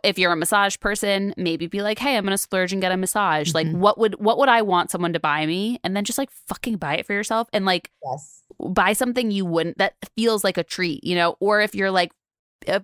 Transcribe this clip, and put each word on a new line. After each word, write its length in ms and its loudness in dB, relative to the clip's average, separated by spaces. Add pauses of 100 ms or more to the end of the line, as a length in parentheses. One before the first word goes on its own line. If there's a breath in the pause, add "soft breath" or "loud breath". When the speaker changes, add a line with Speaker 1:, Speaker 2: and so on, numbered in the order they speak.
Speaker 1:
if 160 2
you're 140 4
a 40 -2
massage 420 2
person, 580 -2
maybe 300 -2
be 140 -6
like, 180 -2
"Hey, 180 0
I'm 80 -2
gonna 120 0
splurge 360 -2
and 80 -2
get 100 0
a 60 0
massage." 560 0
Like, 140 0
Speaker 2:
Mm-hmm. 120 -2
Speaker 1:
what 180 4
would, 220 2
what 180 6
would 120 6
I 120 6
want 300 0
someone 220 -2
to 60 0
buy 260 0
me? 380 -2
And 120 -2
then 80 -2
just, 140 -6
like, 140 -4 (160)
fucking 300 -6
buy 200 -4
it 80 -6
for 80 -6
yourself 400 -2
and, 120 0
like, 260 0 (120)
Speaker 3:
Yes. 400 -10 (160)
Speaker 1:
buy 340 2
something 380 -2
you 140 -2
wouldn't, 320 -2
that 180 0 (220)
feels 260 0
like 140 0
a 60 0
treat, 400 -6
you 120 -2
know? 240 2
Or 220 2
if 140 -2
you're, 160 0
like, 200 0 (560)
a 160 0